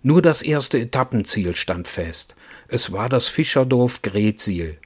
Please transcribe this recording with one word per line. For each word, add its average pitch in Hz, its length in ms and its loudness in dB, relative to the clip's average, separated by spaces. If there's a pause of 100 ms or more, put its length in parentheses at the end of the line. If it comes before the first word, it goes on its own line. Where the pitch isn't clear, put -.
Nur 156 200 6
das 160 180 4
erste 147 380 0
Etappenziel 113 720 -2
stand 90 340 -4
fest. - 480 -6 (320)
Es - 240 0
war 104 180 -4
das 127 180 2
Fischerdorf 127 720 0
Greetsiel, 98 840 -2